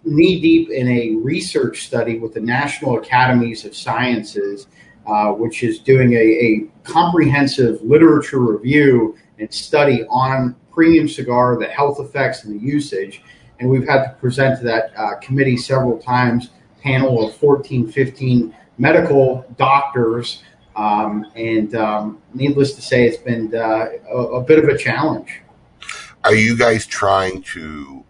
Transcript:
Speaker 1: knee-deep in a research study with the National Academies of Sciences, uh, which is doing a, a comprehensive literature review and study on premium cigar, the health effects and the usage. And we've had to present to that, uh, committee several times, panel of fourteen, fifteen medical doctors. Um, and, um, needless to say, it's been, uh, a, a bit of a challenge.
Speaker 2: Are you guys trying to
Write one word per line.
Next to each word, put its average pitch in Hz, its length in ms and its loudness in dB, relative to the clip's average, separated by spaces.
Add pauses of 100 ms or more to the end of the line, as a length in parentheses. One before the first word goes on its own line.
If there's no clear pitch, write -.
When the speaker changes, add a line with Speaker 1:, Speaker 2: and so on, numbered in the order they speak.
Speaker 1:
knee-deep 165 640 4
in 123 180 -2
a 117 280 0
research 131 680 -4
study 117 320 -2
with 113 160 -10
the 110 60 -8
National 127 580 -2
Academies 123 680 0
of 101 100 -16
Sciences, 110 920 -6 (380)
uh, 107 260 0
which 110 320 -4
is 110 160 -2
doing 127 340 4
a, 117 40 2
a 113 500 2 (160)
comprehensive 139 960 0
literature 147 580 4
review 120 760 2 (220)
and 107 140 -10
study 139 560 0
on 131 460 -2 (160)
premium 160 360 4
cigar, 123 500 0
the 101 100 -4
health 143 320 -2
effects 135 440 -6
and 107 160 -10
the 113 60 -10
usage. 139 560 -4 (380)
And 127 100 -2
we've 131 180 2
had 135 160 2
to - 60 -8 (100)
present 131 400 0
to 120 60 -8
that, 113 320 -2
uh, 107 220 -6
committee 135 380 0
several 127 420 -2
times, 123 500 0 (320)
panel 131 460 0
of - 80 -12
fourteen, 135 500 0
fifteen 127 680 -2 (240)
medical 139 680 2 (120)
doctors. 123 840 0 (340)
Um, 107 600 -2
and, 113 400 -4
um, 107 440 -4 (140)
needless 139 400 0
to - 80 -18
say, 123 260 2
it's 113 100 -2
been, 113 360 -6
uh, 113 360 -2 (200)
a, 127 80 -6
a 123 240 -4
bit 151 160 4
of 139 120 4
a 131 80 0
challenge. 131 640 -4 (840)
Speaker 2:
Are 104 120 4
you 113 220 2
guys 117 300 2
trying 95 560 -2 (100)
to 71 560 -14